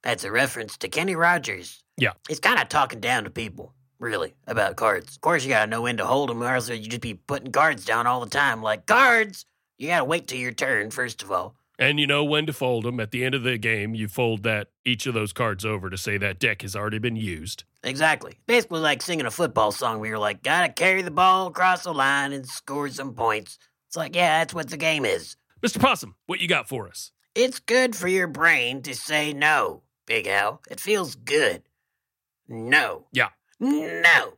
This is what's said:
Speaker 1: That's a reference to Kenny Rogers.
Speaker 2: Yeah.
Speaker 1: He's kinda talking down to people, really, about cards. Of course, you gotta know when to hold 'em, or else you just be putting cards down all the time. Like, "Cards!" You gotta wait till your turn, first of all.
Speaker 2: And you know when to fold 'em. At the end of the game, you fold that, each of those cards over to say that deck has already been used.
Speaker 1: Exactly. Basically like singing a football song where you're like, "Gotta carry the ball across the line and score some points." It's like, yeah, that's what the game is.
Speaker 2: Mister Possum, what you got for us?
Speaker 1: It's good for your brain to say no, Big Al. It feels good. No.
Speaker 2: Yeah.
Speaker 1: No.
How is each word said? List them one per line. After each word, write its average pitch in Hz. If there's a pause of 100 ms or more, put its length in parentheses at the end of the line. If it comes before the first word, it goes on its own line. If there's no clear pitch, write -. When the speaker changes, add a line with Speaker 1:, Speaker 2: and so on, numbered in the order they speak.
Speaker 1:
That's 120
a 98
reference 120
to -
Kenny 175
Rogers. 156 (140)
Speaker 2:
Yeah. 107 (160)
Speaker 1:
He's -
kinda 208
talking 135
down 120
to -
people, - (240)
really, 107 (120)
about 104
cards. 101
Of -
course, 156
you 135
gotta 107
know 113
when 120
to 95
hold 131
'em, 117
or 123
else 123
you 117
just 113
be 113
putting 120
cards 139
down 117
all 123
the 110
time. 135
Like, 107
"Cards!" 226 (320)
You 139
gotta 165
wait -
till 127
your 123
turn, 113
first 120
of 98
all. 92 (220)
Speaker 2:
And 143
you 147
know 143
when 151
to 151
fold 120
'em. 120
At 107
the 123
end 131
of 131
the 123
game, 110
you 107
fold 113
that, 107 (160)
each 123
of 123
those 107
cards 107
over 101
to 92
say 104
that 98
deck 110
has 98
already 107
been 113
used. 92 (180)
Speaker 1:
Exactly. 143 (120)
Basically 226
like 147
singing 160
a 113
football 113
song 113
where 110
you're 107
like, 104
"Gotta 160
carry 190
the 180
ball 185
across 180
the 175
line 139
and 135
score 139
some 135
points." 110 (280)
It's -
like, 160
yeah, 165
that's 165
what 156
the -
game 151
is. 87 (260)
Speaker 2:
Mister 233
Possum, 196 (100)
what 185
you 175
got 151
for 113
us? - (220)
Speaker 1:
It's 254
good 247
for 180
your 185
brain 135
to 135
say 151
no, 139 (220)
Big 113
Al. 101 (100)
It -
feels 196
good. 120 (840)
No. 113
Speaker 2:
Yeah. 123 (280)
Speaker 1:
No. 311